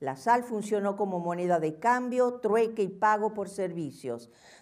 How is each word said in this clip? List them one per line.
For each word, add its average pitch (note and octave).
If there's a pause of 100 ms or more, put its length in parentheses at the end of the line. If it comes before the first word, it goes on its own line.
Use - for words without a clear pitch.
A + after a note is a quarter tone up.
La C3+
sal A#3+
funcionó G#3
como G3
moneda F3
de D#3
cambio, B3
trueque A3+
y F#3+
pago G#3+
por G3+
servicios. D#3+ (320)